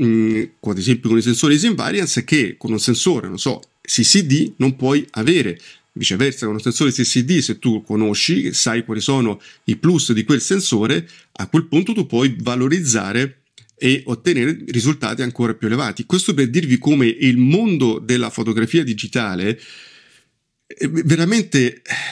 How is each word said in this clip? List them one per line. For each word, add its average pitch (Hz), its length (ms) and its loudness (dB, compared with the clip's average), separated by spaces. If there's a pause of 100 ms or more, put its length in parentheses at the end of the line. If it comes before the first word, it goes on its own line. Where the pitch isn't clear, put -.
mm, 110 400 2 (180)
ad 101 180 -4
esempio 120 320 0
con 113 80 6
i 113 40 4
sensori 123 320 2
iso 156 120 2
invariance, 170 580 -2
che 120 320 0
con - 160 -6
un 107 80 -2
sensore, 120 480 0
non 95 100 -10
so, 120 220 -4 (220)
C - 180 -2
C 190 220 4
D 147 340 2
non 135 200 0
puoi 135 340 0
avere. 113 500 0 (320)
Viceversa, 123 540 -2
con 107 80 -4
un 107 80 -6
sensore 127 280 0
C 127 120 0
C 120 200 0
D, 151 180 2
se 113 180 -4
tu 110 240 0
conosci, 107 720 -2
sai 117 300 -2
quali 107 180 -6
sono 117 400 0 (220)
i 101 120 -2
plus 156 360 2
di 107 120 0
quel 131 160 2
sensore, 165 640 0 (260)
a - 160 -12
quel 165 180 2
punto 175 260 0
tu 202 140 -2
puoi 123 320 0
valorizzare 123 1040 -2 (340)
e 131 300 0
ottenere 151 600 -2
risultati 123 520 -2
ancora 120 320 -2
più 110 140 -6
elevati. 113 400 -4
Questo - 260 0
per 139 160 2
dirvi 127 300 2
come 143 280 2
il 120 300 2
mondo 135 640 2
della 120 320 -2
fotografia 113 540 0
digitale, 104 760 -4 (1080)
eh, - 220 -6
veramente 160 920 0 (300)